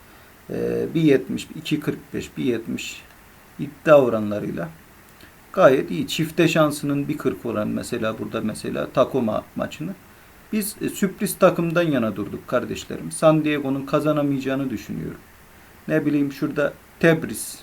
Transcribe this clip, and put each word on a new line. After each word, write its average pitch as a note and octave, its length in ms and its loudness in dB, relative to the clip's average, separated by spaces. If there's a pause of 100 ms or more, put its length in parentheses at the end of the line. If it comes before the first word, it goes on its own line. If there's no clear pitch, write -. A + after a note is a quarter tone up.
(500)
Ee, A#2+ 360 -2 (100)
bir E3 60 2
yetmiş, C3+ 540 2
iki D#3 240 -4
kırk - 340 -8
beş, - 240 -10
bir D3+ 60 -6
yetmiş - 580 -4 (580)
iddia D3+ 420 6
oranlarıyla G#2 680 -2 (840)
gayet D3+ 380 6
iyi. D#3+ 160 -2
Çifte D#3+ 400 0
şansının D3 600 0
bir D3 100 -4
kırk - 280 -4
oran G#2+ 220 -2
mesela A2 520 -4
burada, A2 220 -4
mesela A#2+ 480 -4
Takoma A#2+ 540 2 (120)
maçını. - 360 -6 (640)
Biz, G#3 280 -2
e, D3+ 80 -2
sürpriz F#3+ 500 -2
takımdan E3+ 420 4
yana B2 340 0
durduk G2 320 -8
kardeşlerim. B2 640 -4
San D#3 340 4
Diego'nun C#3 400 -2
kazanamayacağını C#3 840 0
düşünüyorum. D#2+ 500 -8 (680)
Ne D#3 180 0
bileyim, C#3+ 260 2
şurada C#3 420 -2 (260)
Tebriz. - 640 0